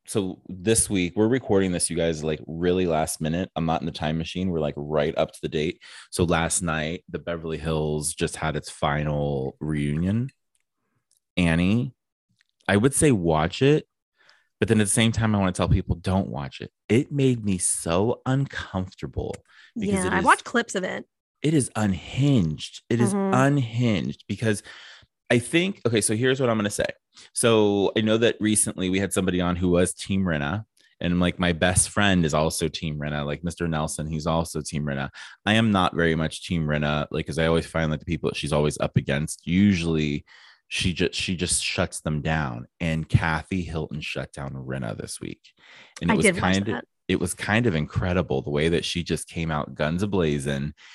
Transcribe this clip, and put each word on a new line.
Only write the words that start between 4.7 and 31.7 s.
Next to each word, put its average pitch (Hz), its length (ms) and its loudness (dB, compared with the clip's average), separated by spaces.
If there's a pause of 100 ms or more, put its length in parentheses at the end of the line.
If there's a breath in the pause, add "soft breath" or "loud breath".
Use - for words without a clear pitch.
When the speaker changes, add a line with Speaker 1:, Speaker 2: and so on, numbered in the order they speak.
Speaker 1:
right 73 400 -2
up 78 160 0
to - 80 -20
the 78 80 -6
date. 78 320 -4 (300 loud breath)
So 92 140 2
last 82 380 0
night, 80 460 -4
the 82 120 -6
Beverly 80 380 -6
Hills 76 540 -2
just - 240 -4
had 78 200 -4
its - 140 -8
final 73 880 -2
reunion. 78 720 -2 (1080)
Annie, 90 560 2 (760)
I 98 80 4
would 123 180 4
say 151 180 4
watch 82 480 2
it, 143 260 4 (720 soft breath)
but 98 100 0
then 107 120 6
at 104 40 4
the 101 60 -2
same 113 220 4
time, 110 220 0
I 101 40 2
wanna 92 140 2
tell 92 160 0
people, 90 280 2
"Don't 92 320 0
watch 65 320 -10
it." - 100 -12 (180)
It 127 240 2
made 131 320 2
me 98 140 0
so 92 640 0
uncomfortable - 1120 -4 (440 soft breath)
because 196 260 0
Speaker 2:
Yeah, 185 40 0
Speaker 1:
it 196 60 0
Speaker 2:
I 196 60 2
Speaker 1:
is 190 40 0
Speaker 2:
watched 320 200 6
clips - 300 -2
of 185 100 -2
it. 190 220 -8 (360)
Speaker 1:
it 151 120 2
is 131 220 2
unhinged. 107 1120 0
It 117 120 2
is 196 120 4
Speaker 2:
Mm-hmm. 196 200 0
Speaker 1:
unhinged 117 960 2
because 104 340 -2 (680 loud breath)
I 123 100 6
think, 175 460 0
okay, 113 140 2
so 110 160 0
here's 131 240 2
what 127 80 2
I'm 113 80 2
gonna 104 140 0
say. - 160 -2 (480 loud breath)
So 104 600 4
I 110 40 4
know 107 180 4
that 113 220 4
recently 104 500 0
we 95 100 2
had 95 120 -2
somebody 92 280 0
on 90 160 0
who 90 140 0
was 87 220 4
Team 95 320 -2
Rinna, 82 400 -2 (360 soft breath)
and, 87 200 0
like, 87 180 0
my 87 140 2
best 87 380 2